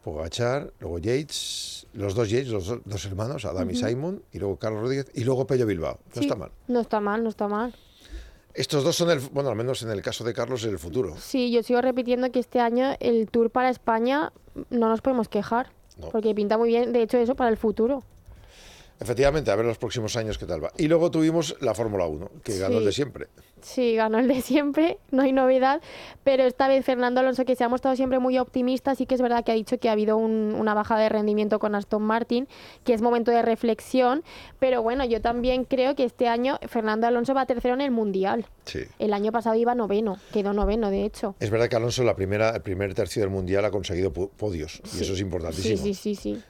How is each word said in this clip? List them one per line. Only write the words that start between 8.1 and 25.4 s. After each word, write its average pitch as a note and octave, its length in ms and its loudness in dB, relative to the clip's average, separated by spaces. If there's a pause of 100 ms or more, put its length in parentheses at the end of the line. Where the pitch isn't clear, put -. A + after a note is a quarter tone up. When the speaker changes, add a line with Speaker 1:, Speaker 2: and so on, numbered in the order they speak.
Speaker 1:
Estos C#3+ 300 -2
dos E3 140 0
son E3+ 120 2
el, D#3+ 100 2 (120)
bueno, C#3 180 -2
al G#2+ 60 -2
menos A#2+ 260 -4
en A2 100 -6
el G2 100 -4
caso A2 240 -6
de A#2 80 -2
Carlos, A#2+ 320 -4
el G#2 120 -2
futuro. F2 400 -4
Speaker 2:
Sí, B3 360 -2
yo A#3 100 2
sigo B3 160 2
repitiendo B3 540 0
que B3+ 60 2
este B3 200 -2
año A#3+ 400 2
el A3+ 300 2
Tour A#3 200 2
para B3+ 200 2
España A#3+ 640 0 (360)
no A3+ 200 2
nos A3+ 100 0
podemos B3+ 300 0
quejar, A3+ 420 -2 (260)
Speaker 1:
No. - 120 -12
Speaker 2:
porque A3 260 0
pinta G#3 220 2
muy A#3 100 2
bien, A#3 240 2
de A#3+ 100 2
hecho, A3+ 160 2
eso A#3+ 180 2
para B3 140 2
el A3 60 4
futuro. A3+ 480 0 (960)
Speaker 1:
Efectivamente, C3+ 500 0
a G2 60 4
ver A2+ 100 2
los A#2 140 0
próximos A2 360 -4
años A2 220 -4
qué - 80 -10
tal D#2+ 180 -4
va. - 140 -4
Y D#3 100 0
luego E3 220 4
tuvimos D#3+ 500 2
la A#2+ 140 0
Fórmula G2+ 320 0
uno, D#2+ 240 -6 (140)
que G2+ 160 -4
ganó A#2 180 2
el A2 80 2
de G2+ 60 4
Speaker 2:
Sí. G2 60 -2
Speaker 1:
siempre. C3+ 300 -6 (320)
Speaker 2:
Sí, A#3+ 360 0
ganó A3 240 2
el B3+ 80 4
de B3+ 140 2
siempre, D4 580 2 (100)
no C4 140 2
hay C4+ 100 4
novedad, C4 480 4 (420)